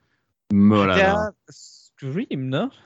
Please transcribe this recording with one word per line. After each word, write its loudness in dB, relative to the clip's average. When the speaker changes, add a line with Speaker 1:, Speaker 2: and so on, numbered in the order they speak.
Speaker 1:
Mörder 4
Speaker 2:
Der 2
Speaker 1:
da. -4
Speaker 2:
Scream, -10
ne? -4